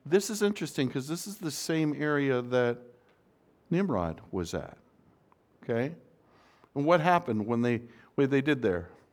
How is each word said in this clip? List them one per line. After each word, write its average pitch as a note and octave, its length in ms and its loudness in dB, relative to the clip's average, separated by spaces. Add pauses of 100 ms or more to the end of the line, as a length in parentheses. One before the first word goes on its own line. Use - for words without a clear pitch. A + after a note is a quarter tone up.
this F#3+ 240 0
is G#3+ 120 -6
interesting F3 480 -2
'cause C3 180 -6
this E3 200 -8
is G3+ 100 -12
the D#3+ 140 -6
same D#3+ 500 0
area C#3+ 400 2
that B2 380 2 (880)
Nimrod A2+ 520 0 (100)
was F2+ 220 -4
at. - 240 -8 (880)
Okay? B2+ 300 -2 (800)
And C#3+ 120 -2
what E3+ 140 6
happened D#3 460 2
when A#2 160 0
they, A#2+ 220 2 (320)
what C#3 160 2
they C#3 100 4
did C3+ 220 0
there? F2 260 0 (240)